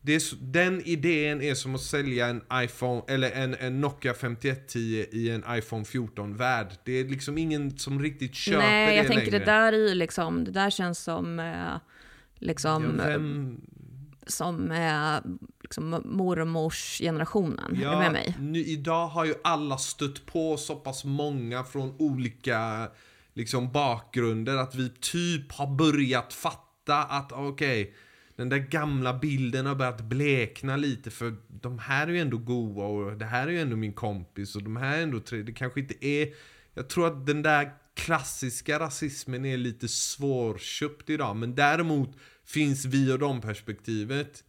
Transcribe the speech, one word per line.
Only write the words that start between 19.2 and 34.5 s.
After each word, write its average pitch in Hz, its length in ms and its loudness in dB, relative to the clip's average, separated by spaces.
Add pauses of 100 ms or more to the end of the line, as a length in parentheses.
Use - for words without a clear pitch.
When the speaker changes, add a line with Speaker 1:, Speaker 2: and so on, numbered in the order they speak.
Speaker 1:
ju 156 80 2 (100)
alla 147 340 2
stött - 480 -4
på 160 320 0
så 147 180 -6
pass 135 300 -8
många 139 580 -2
från 135 360 -6
olika, 113 880 0 (440)
liksom, 123 380 -2
bakgrunder 120 880 2
att 131 180 -2
vi 127 140 0 (100)
typ 170 520 -2
har 143 240 -4
börjat 139 580 4
fatta - 680 -2
att, 139 280 -4
okej, 135 640 0 (420)
den 123 140 -2
där 135 80 2
gamla 139 560 0
bilden 131 520 2
har 143 100 0
börjat 123 260 0
blekna 131 760 2
lite, 135 340 -2
för 117 240 -6 (120)
de 123 320 -8
här 135 280 0
är 170 40 -2
ju 175 80 2
ändå 135 180 0
goa 113 480 -2
och 104 320 -2
det 110 80 -6
här 123 220 -2
är 170 40 -2
ju 175 100 0
ändå 127 140 0
min 110 180 -2
kompis 101 640 -6